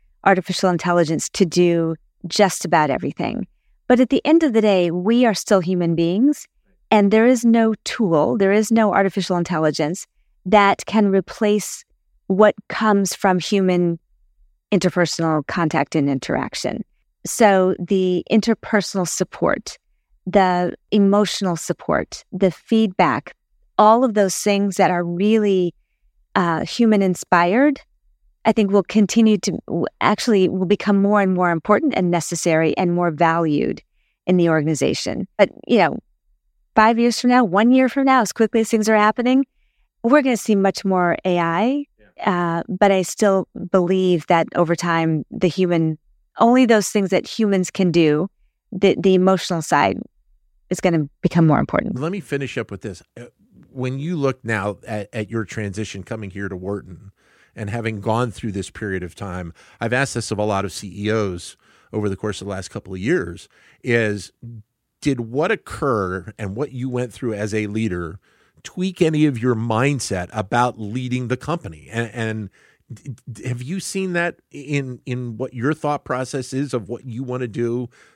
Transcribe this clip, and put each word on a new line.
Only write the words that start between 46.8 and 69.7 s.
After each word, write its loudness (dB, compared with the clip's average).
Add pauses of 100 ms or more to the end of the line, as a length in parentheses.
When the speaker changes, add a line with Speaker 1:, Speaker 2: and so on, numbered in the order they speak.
Speaker 1:
things -2
that 0
humans -2
can 0
do, 2 (420)
the, 2
the 2
emotional 2
side 0 (720)
is -4
gonna 0 (100)
become 2
more 4
important. -2
Speaker 2:
Let -6
me -8
finish -8
up -6
with -12
this. -12 (180)
Uh, -18 (440)
when -6
you -6
look -2
now -4
at, -8
at -6
your -4
transition -8
coming -10
here -10
to -10
Wharton -10 (420)
and -10
having -6
gone -2
through -10
this -8
period -8
of -12
time, -10 (300)
I've -4
asked 0
this -6
of -4
a 0
lot -2
of -8
C -12 (160)
E -2
Os -6 (340)
over -4
the -4
course -8
of -12
the -8
last -10
couple -14
of -10
years, -6 (320)
is -2 (720)
did -2
what -4
occur -4
and -8
what -6
you -8
went -6
through -8
as -6
a -2
leader -6 (440)
tweak -6
any 4
of 0
your 0
mindset -2